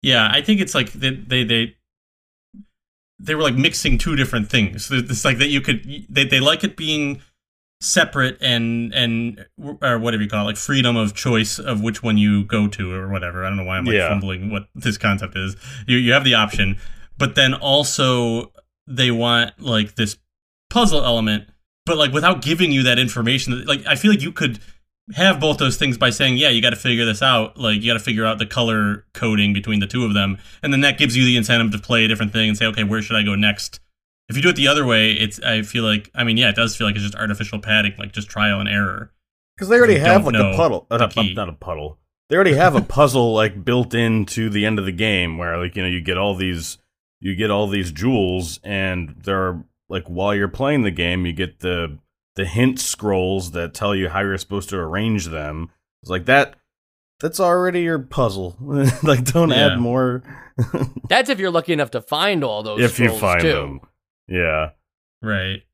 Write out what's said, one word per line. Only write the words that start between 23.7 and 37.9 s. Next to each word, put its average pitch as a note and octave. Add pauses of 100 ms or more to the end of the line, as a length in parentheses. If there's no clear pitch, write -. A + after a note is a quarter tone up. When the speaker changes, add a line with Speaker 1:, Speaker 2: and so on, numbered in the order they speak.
Speaker 1:
I D3+
feel G#3+
like G3+
you E3
could B2+ (560)
have F3+
both D3
those C3+
things C3+
by B2+
saying, B2+
"Yeah, D3
you A#2
gotta A#2
figure A#2+
this G#2+
out. A#2+
Like, G#2+
you A#2
gotta A2+
figure A2
out A2
the A2+
color G#2+
coding G#2
between G2+
the G2+
two B2
of G#2
them." G2 (240)
And C#3+
then C3+
that C#3
gives B2+
you C3
the B2
incentive A#2
to G#2+
play A2+
a -
different G#2+
thing A2
and G#2
say, A#2
"Okay, A2
where A2
should A2
I G#2+
go G#2
next?" G2+ (480)
If A#2+
you C#3
do E3+
it F3+
the C3+
other D3
way, A2
it's, G#2
I A2+
feel A2+
like, G#2+
I B2+
mean, A2+
yeah, B2
it G2+
does A#2
feel A2
like G2+
it's G2+
just G2+
artificial G#2+
padding, G#2